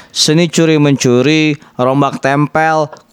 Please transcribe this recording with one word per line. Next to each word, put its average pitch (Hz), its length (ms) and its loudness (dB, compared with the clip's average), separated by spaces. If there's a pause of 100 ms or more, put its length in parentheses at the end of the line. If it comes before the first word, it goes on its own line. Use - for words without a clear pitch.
(120)
seni 160 400 0
curi-mencuri, 147 1040 2 (240)
rombak 135 400 -2
tempel, 151 720 -2 (220)